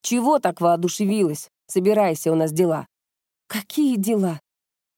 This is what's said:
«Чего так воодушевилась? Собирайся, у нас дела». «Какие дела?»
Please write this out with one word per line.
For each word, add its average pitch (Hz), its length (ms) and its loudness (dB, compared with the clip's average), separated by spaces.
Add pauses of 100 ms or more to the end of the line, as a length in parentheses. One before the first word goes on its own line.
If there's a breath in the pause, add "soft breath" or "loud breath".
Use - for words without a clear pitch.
«Чего 247 380 0
так 175 220 -2
воодушевилась? 170 880 0 (180)
Собирайся, 185 640 0
у 165 40 2
нас 160 160 0
дела». 160 340 0 (640)
«Какие 254 480 -2
дела?» 196 440 0 (580)